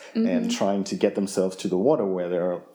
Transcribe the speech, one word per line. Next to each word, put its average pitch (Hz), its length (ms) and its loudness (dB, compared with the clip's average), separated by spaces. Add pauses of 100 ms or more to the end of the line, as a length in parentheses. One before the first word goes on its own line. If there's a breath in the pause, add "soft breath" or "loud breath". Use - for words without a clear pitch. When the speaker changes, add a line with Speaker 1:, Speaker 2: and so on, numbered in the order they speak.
(140)
Speaker 1:
Mm-hmm. 226 140 2
Speaker 2:
and - 240 0
trying 101 340 0
to - 100 -4
get 101 200 2
themselves 95 400 0
to - 120 -6
the 90 100 2
water 120 280 2
where 92 240 -2
they're 87 320 0 (140)